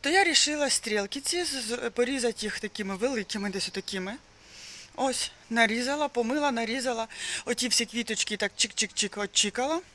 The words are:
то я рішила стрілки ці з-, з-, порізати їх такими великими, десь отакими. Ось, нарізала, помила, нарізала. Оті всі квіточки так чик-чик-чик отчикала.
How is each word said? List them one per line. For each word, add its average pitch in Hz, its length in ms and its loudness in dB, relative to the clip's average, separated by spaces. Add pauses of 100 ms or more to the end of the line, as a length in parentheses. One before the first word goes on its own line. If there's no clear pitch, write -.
то 285 80 -2
я 381 140 6
рішила 294 460 4
стрілки 214 520 0
ці 349 220 0
з-, 277 180 -4
з-, 233 280 -2
порізати 240 560 0
їх 196 140 -4
такими 196 360 -4
великими, 214 540 -2
десь 190 180 -4
отакими. 190 480 -4 (800)
Ось, - 360 0 (180)
нарізала, 240 580 2
помила, 277 440 2
нарізала. 233 560 -2 (380)
Оті 240 220 0
всі 233 180 4
квіточки 220 520 -2
так 202 200 0
чик-чик-чик - 640 0
отчикала. 247 600 2 (140)